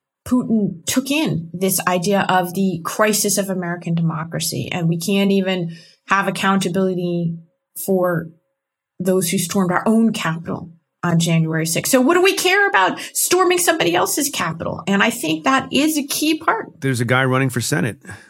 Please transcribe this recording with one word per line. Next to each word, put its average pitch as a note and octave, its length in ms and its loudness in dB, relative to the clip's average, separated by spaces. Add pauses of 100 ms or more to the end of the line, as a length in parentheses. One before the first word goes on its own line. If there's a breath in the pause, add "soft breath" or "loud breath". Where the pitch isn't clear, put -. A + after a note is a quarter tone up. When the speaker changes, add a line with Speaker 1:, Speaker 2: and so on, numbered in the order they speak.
(260)
Speaker 1:
Putin A3 600 0
took C4+ 240 -2
in F#3 420 -2
this F#3+ 340 0
idea F3+ 420 0
of F3+ 260 0
the F#3+ 300 0
crisis G#3+ 540 0
of F#3+ 100 -2
American F3 460 -4
democracy. D#3+ 760 -4
And E3+ 180 -2
we E3+ 100 0
can't G3 340 2
even F#3 440 -2 (300 loud breath)
have G3 220 2
accountability F3+ 1080 0 (480)
for F3+ 440 0 (680)
those F#3 320 0
who G3 80 0
stormed F#3+ 340 0
our F3 140 0
own A3+ 260 4
Capitol E3 600 -6 (300)
on E3+ 160 2
January D#3+ 460 0
sixth. - 260 -2
So B3+ 100 6
what C4+ 140 4
do F4 80 4
we F#4+ 140 4
care G4 320 2
about F#4+ 320 2 (140 loud breath)
storming F4+ 440 2
somebody E4 360 2
else's F4 340 0
Capitol? - 580 -6
And G3 160 2
I A3+ 80 4
think D#4 340 -4
that C4+ 280 0
is D#4 240 2
a C#4 100 -2
key D#4 320 0
part. - 420 -4
Speaker 2:
There's C3 200 -2
a B2 60 0
guy B2+ 180 4
running C3 240 2
for B2 120 -2
Senate D3 380 -2 (320 loud breath)